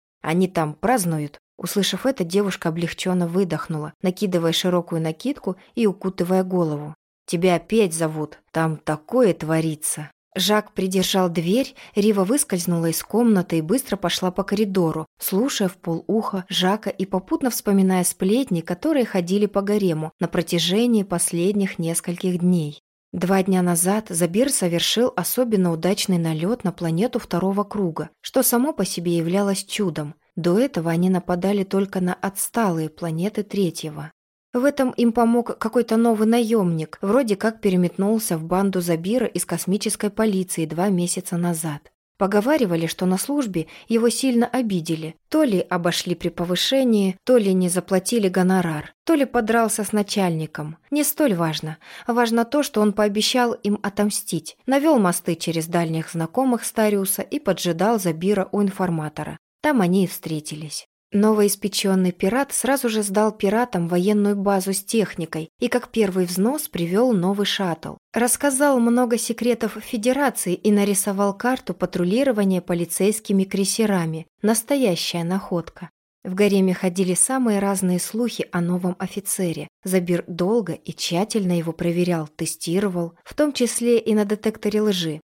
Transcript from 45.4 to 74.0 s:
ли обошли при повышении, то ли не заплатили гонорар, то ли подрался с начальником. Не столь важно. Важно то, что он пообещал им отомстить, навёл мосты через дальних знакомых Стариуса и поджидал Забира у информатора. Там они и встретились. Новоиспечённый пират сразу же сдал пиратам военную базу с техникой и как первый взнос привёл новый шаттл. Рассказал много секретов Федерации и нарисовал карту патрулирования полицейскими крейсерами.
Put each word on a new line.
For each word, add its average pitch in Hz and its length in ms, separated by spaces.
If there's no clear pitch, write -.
ли 202 180
обошли 175 540
при 170 160
повышении, 202 920
то 254 120
ли 196 160
не 185 160
заплатили 190 600
гонорар, 180 680
то 330 100
ли 285 120
подрался 226 580
с - 80
начальником. 165 840
Не 294 140
столь 285 300
важно. 160 420
Важно 233 400
то, 294 160
что 247 180
он 208 140
пообещал 220 580
им 208 300
отомстить, 202 800
навёл 277 340
мосты 175 360
через 165 320
дальних 165 440
знакомых 226 540
Стариуса 208 560
и - 180
поджидал 180 600
Забира 180 520
у 202 120
информатора. 160 720
Там 277 220
они 180 220
и - 20
встретились. 151 800
Новоиспечённый 202 1000
пират 240 400
сразу 262 360
же 214 140
сдал 208 280
пиратам 208 580
военную 202 480
базу 196 360
с 190 100
техникой 170 680
и 240 80
как 247 200
первый 190 360
взнос 196 440
привёл 190 440
новый 196 340
шаттл. 165 480
Рассказал 262 680
много 233 380
секретов 226 640
Федерации 247 720
и 208 180
нарисовал 202 640
карту 254 380
патрулирования 190 880
полицейскими 190 840
крейсерами. 190 800